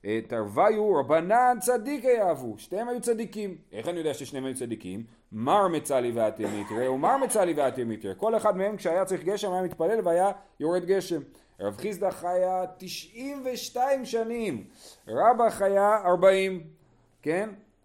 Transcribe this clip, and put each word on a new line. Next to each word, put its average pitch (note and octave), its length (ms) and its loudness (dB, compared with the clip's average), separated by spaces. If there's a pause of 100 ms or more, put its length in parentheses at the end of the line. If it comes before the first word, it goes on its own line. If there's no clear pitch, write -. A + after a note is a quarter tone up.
אה, A2 240 -2
תרוויו F3 640 2
רבנן F3 680 4
צדיקי B3 680 0
אבו, B2+ 280 -4
שתיהם A3 300 -6
היו B3 120 -4
צדיקים. G#3+ 560 -4 (160)
איך A2+ 160 -8
אני F3 100 -4
יודע D#3 160 -2
ששניהם C3+ 300 -10
היו C3 100 -6
צדיקים? A2+ 500 -8 (280)
מר D#3+ 360 2
מצלי C#3 460 0
ואתי A2 320 0
מיתרי G#2+ 420 -4
ומר D#3 280 2
מצלי G#3+ 400 0
ואתי C3 280 0
מיתרי. G#2+ 320 -6
כל A3 200 0
אחד G3+ 200 2
מהם G3 200 -2
כשהיה F#3 280 0
צריך F#3 200 -4
גשם G3 280 -2
היה F#3 100 0
מתפלל F#3 420 0
והיה F3+ 260 4 (300)
יורד E3+ 240 0
גשם. F3+ 360 0 (400)
רב G2+ 160 -4
חיסדא F#3+ 340 -4
חיה F#3 540 0 (140)
תשעים B3+ 680 -12
ושתיים B3+ 600 -2
שנים, A3+ 600 -4 (440)
רבא A3 420 4
חיה G3+ 540 4
ארבעים, F#3+ 600 4 (580)
כן? F#3 280 -2 (340)